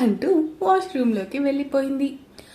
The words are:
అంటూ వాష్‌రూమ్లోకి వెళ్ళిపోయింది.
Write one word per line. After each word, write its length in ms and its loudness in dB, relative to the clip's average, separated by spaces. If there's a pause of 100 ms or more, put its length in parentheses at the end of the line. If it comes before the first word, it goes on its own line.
అంటూ 440 2 (180)
వాష్‌రూమ్లోకి 760 0
వెళ్ళిపోయింది. 800 -2 (380)